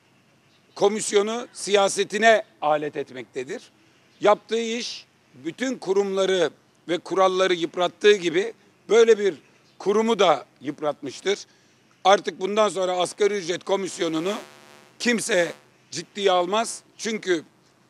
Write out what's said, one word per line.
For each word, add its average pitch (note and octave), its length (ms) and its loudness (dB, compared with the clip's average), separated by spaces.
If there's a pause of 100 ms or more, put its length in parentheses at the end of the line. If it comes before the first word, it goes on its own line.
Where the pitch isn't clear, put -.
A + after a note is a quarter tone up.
(760)
Komisyonu G#3+ 800 0
siyasetine G3+ 880 2 (180)
alet D3+ 360 -2
etmektedir. C3 760 -10 (500)
Yaptığı G#3 380 0
iş A#3 460 -8 (280)
bütün E3+ 440 -6
kurumları F#3+ 720 0 (380)
ve E3+ 100 -2
kuralları F#3 560 0
yıprattığı F3 600 2
gibi F3+ 400 -2 (360)
böyle A3+ 300 6
bir G3 140 0 (440)
kurumu G#3+ 420 0
da D#3+ 260 4 (160)
yıpratmıştır. D3 840 -6 (580)
Artık F#3+ 360 2
bundan G#3 300 0
sonra F3+ 220 -4
asgari F3+ 420 -2
ücret F3 300 -6
komisyonunu F3+ 680 -4 (680)
kimse G3 540 0 (380)
ciddiye F#3 400 -2
almaz. F#3 520 0 (140)
Çünkü F#3 460 -4 (460)